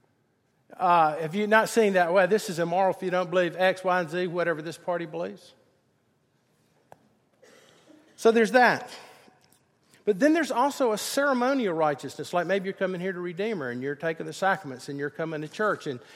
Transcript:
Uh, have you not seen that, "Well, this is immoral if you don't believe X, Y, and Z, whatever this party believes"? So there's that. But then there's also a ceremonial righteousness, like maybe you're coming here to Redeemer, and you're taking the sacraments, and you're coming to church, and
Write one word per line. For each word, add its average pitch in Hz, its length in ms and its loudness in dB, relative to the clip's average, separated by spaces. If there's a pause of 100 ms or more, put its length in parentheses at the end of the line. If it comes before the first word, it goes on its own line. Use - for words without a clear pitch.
(760)
Uh, 165 420 4
have 160 180 -6
you 208 100 0
not 214 220 4
seen 214 240 4
that, 175 200 2
"Well, 185 140 6
this 202 240 -2
is 160 80 -6
immoral 175 340 0
if 185 80 -10
you 185 100 -4
don't 180 200 -2
believe 175 260 0
X, 185 280 0
Y, 185 160 2
and 156 100 -6
Z, 180 160 -2
whatever 170 340 -2
this 160 160 -10
party 175 300 -6
believes"? 175 480 -12 (2500)
So 226 160 4
there's 220 180 4
that. 226 400 4 (1120)
But 202 140 0
then 302 160 6
there's 320 160 0
also 254 420 0
a 202 60 -2
ceremonial 262 760 0
righteousness, 147 640 -2
like 175 120 0
maybe 190 180 0
you're 190 100 -6
coming 185 260 -4
here 190 120 -4
to 175 80 -10
Redeemer, 175 500 -6
and 123 120 -6
you're 143 120 -4
taking 160 320 -6
the 156 80 -8
sacraments, 147 560 -2
and 143 80 -8
you're 143 100 -4
coming 160 320 -6
to 151 80 -8
church, 202 380 -2
and 127 120 -6 (180)